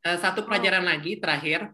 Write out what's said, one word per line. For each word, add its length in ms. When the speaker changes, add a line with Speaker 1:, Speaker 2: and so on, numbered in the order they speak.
Speaker 1:
Eh, 160
satu 240
Speaker 2:
Hmm. 20
Speaker 1:
pelajaran 380
lagi 400
terakhir 380